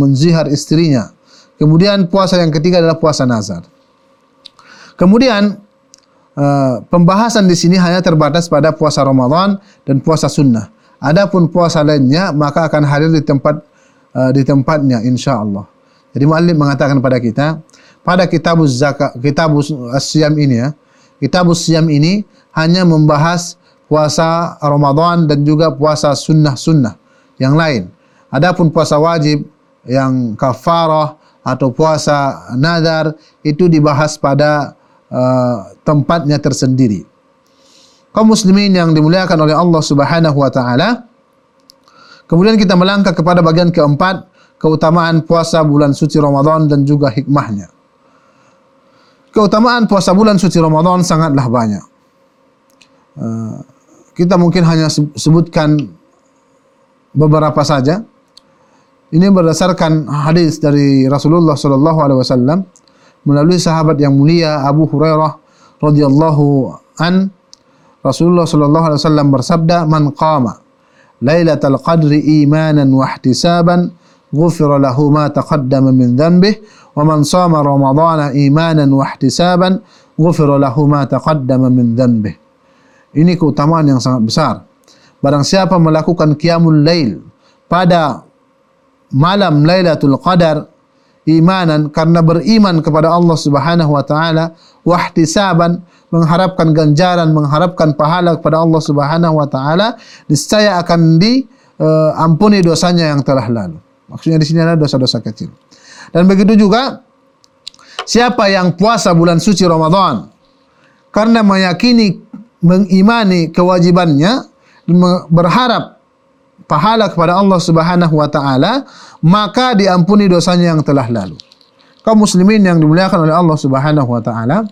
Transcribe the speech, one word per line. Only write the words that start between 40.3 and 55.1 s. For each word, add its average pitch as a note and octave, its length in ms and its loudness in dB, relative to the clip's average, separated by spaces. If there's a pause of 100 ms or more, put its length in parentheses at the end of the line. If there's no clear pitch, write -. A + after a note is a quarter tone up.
wa C3+ 160 0
taala, C#3 560 -2 (1200)
kemudian G3+ 320 2
kita F#3 160 0
melangkah F#3+ 400 0
kepada F3+ 240 0
bagian E3 320 2
keempat, D#3 560 -2 (320)
keutamaan D#3+ 640 0
puasa E3 400 0
bulan C#3+ 320 0
suci D#3 240 0
Ramadan D3 480 0
dan C#3+ 160 0
juga C#3+ 240 0
hikmahnya. B2 640 -4 (1600)
Keutamaan A3 560 0
puasa F#3+ 240 0
bulan G#3 240 2
suci F3 240 0
Ramadan D#3+ 400 0
sangatlah D#3 480 -2
banyak. A2+ 360 -4 (1300)
Eh, A2+ 380 -8 (640)
kita F3 180 2
mungkin F3 300 2
hanya D#3+ 260 0
seb-, D3 240 -4